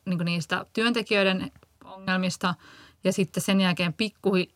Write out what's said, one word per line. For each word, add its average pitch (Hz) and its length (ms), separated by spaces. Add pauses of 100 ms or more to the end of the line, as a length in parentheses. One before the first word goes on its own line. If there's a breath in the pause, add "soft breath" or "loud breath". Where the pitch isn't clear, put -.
niinku, 180 180
niistä 175 500
työntekijöiden 202 760 (340)
ongelmista, 185 680 (480 soft breath)
ja 185 100
sitten 185 300
sen 196 180
jälkeen 175 320
pikkuhi-, 196 640